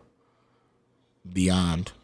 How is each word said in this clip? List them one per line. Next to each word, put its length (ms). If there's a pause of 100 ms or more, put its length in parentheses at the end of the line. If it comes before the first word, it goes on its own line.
(1300)
Beyond. 600 (120)